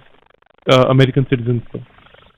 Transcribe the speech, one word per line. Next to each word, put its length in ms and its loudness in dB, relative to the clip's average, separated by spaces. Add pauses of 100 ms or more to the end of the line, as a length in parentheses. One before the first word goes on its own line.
(760)
ਅਹ, 160 2
ਅਮਰੀਕਨ 320 2
ਸਿਟੀਜ਼ਨਸ 380 -4 (100)
ਤੋਂ। 80 -14 (580)